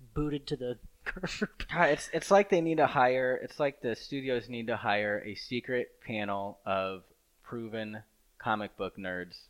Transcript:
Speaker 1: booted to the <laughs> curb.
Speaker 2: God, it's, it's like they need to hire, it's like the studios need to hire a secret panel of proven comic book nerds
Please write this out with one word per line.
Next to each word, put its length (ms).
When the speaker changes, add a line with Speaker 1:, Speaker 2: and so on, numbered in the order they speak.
Speaker 1:
booted 320
to 80
the 240
<laughs> 140
curb. 440
Speaker 2:
God, 180
it's, 240
it's 180
like 180
they 120
need 160
to 100
hire, 540
it's 180
like 220
the 140
studios 540
need 180
to 80
hire 500
a 100
secret 540
panel 600
of 380
proven 580
comic 380
book 200
nerds 380